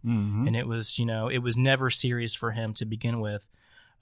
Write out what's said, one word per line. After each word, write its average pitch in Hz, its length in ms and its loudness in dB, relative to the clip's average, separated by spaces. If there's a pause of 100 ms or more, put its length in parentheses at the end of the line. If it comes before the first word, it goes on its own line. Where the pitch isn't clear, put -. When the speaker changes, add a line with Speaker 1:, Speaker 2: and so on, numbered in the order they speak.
Speaker 1:
Mm-hmm. 113 440 2
Speaker 2:
and 113 80 2
it 120 100 0
was, 117 320 -2
you 120 80 2
know, 113 220 0
it 131 100 0
was 120 180 0
never 131 340 4
serious 120 440 0
for 117 160 -2
him 110 240 -4
to - 100 -4
begin 113 360 -2
with, 104 280 -6 (540)